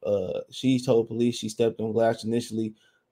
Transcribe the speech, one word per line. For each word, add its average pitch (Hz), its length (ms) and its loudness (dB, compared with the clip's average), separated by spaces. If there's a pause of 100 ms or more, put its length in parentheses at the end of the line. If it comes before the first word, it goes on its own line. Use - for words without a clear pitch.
uh, 98 340 -2 (100)
she 131 300 0
told 117 300 2
police 117 260 0
she 110 140 -8
stepped 113 320 0
on 110 100 -2
glass 113 320 2
initially. 110 500 -2 (380)